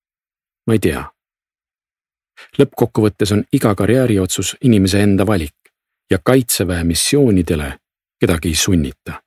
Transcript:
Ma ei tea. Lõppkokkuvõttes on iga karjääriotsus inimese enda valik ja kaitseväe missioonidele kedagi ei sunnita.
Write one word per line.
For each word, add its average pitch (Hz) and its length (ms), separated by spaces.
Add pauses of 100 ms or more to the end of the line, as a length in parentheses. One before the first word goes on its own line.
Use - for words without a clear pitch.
(680)
Ma 113 80
ei 107 40
tea. 71 260 (1500)
Lõppkokkuvõttes 110 760
on 104 120 (100)
iga 123 220
karjääriotsus 101 800 (120)
inimese 101 360
enda 98 240
valik 87 280 (560)
ja 95 120
kaitseväe 104 600
missioonidele 85 960 (400)
kedagi 90 300
ei 80 60
sunnita. - 720